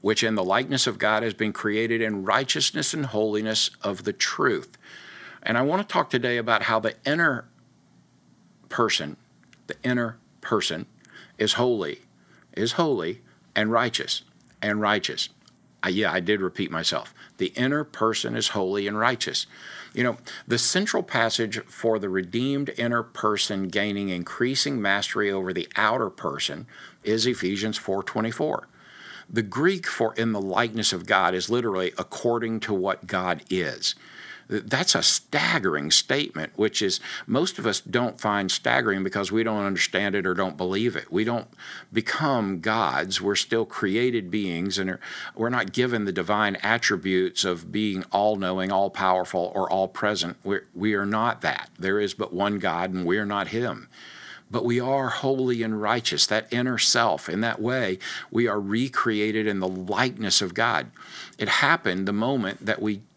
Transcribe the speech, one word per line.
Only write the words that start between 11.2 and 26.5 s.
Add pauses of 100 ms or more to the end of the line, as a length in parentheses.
is
holy, (540)
is
holy (320)
and
righteous, (380)
and
righteous. (540)
Uh,
yeah,
I
did
repeat
myself. (220)
The
inner
person
is
holy
and
righteous. (460)
You
know, (300)
the
central
passage
for
the
redeemed
inner
person
gaining
increasing
mastery
over
the
outer
person (360)